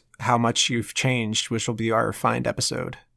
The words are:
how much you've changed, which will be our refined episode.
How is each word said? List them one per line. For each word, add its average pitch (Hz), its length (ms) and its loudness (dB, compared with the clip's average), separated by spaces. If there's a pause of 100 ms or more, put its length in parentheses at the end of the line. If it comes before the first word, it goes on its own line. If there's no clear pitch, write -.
(200)
how 120 180 4
much 117 320 2
you've 117 240 -4
changed, 117 560 0
which 113 160 -2
will 120 80 -2
be 113 160 -2
our 113 160 4
refined 117 400 0
episode. - 520 -4 (180)